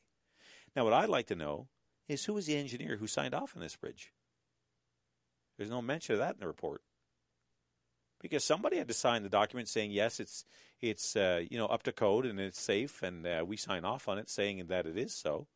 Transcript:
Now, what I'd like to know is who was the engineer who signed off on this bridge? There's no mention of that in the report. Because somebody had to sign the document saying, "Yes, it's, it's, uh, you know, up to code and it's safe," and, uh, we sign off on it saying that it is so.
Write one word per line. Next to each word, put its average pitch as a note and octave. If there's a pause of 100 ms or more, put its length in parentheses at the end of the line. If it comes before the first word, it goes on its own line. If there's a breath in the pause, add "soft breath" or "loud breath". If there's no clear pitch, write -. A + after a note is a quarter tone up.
(760 loud breath)
Now, C3
what A2
I'd F3
like C#3
to G2
know D#2 (400)
is C#3+
who G#3+
was G3
the D3+
engineer B2
who G#2+
signed C3
off C4
on D#3+
this D#2
bridge? - (1400)
There's G#2
no B2
mention B2+
of G2+
that D3
in -
the F#2
report. - (1400)
Because D#3
somebody A3+
had C4
to A2+
sign A#2+
the G2
document G#2+
saying, G#2
"Yes, G2+
it's, - (340 soft breath)
it's, -
uh, F2+
you A#2+
know, A2
up A#2
to -
code A2
and G#2
it's F#2+
safe," A#2
and, F2
uh, E2+
we G#2
sign F2
off A2+
on G2
it A2
saying G2
that F2+
it D#2+
is C#3+
so. D#2+